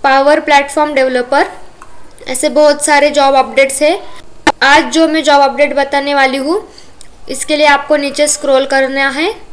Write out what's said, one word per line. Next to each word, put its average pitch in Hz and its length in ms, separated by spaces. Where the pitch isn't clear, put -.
power 277 360
platform 302 540
developer, 262 520
ऐसे - 220
बहुत 294 340
सारे 294 260
job 277 260
updates 262 460
हैं। 339 160
आज 277 280
जो 320 160
मैं 311 160
job 285 180
update 269 340
बताने 277 380
वाली 269 240
हूँ 320 240
इसके 294 280
लिए 294 120
आपको 285 300
नीचे 285 300
scroll 269 380
करना 269 440
है। 330 240